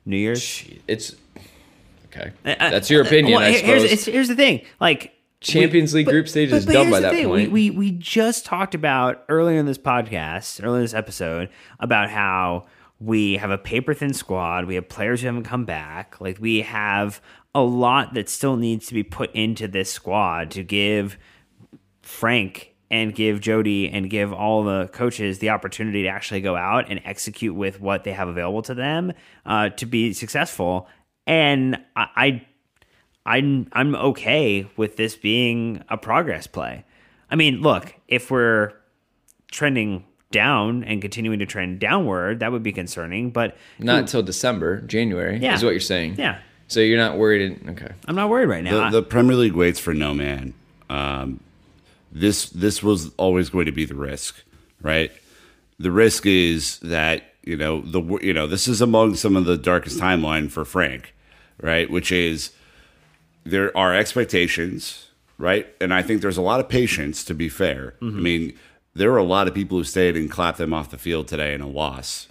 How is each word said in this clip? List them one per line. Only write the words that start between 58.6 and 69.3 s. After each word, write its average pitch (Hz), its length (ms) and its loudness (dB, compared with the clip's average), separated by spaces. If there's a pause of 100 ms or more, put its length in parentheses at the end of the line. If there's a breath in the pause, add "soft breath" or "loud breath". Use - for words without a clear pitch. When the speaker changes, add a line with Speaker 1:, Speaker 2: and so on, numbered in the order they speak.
Speaker 3:
is 113 140 0
among 113 340 4
some 98 200 2
of 92 100 4
the 87 120 2
darkest 85 420 -2
timeline 78 500 0
for 78 160 -8
Frank, 69 480 -4 (480 soft breath)
right? 82 280 0
Which 87 220 -2
is 85 400 0 (920 soft breath)
there 98 320 -2
are 92 200 4
expectations, 87 1120 -2 (300)
right? 95 300 0 (140)
And 92 120 0
I 92 100 2
think 107 180 -2
there's 92 160 -2
a 92 40 0
lot 117 180 2
of 131 100 -4
patience, 76 540 -2
to - 100 -8
be 80 160 -4
fair. 67 520 -4
Speaker 1:
Mm-hmm. 110 160 -6
Speaker 3:
I 92 40 -6
mean, 85 320 -2 (400 soft breath)
there 98 160 2
were 127 80 4
a 101 60 4
lot 95 240 2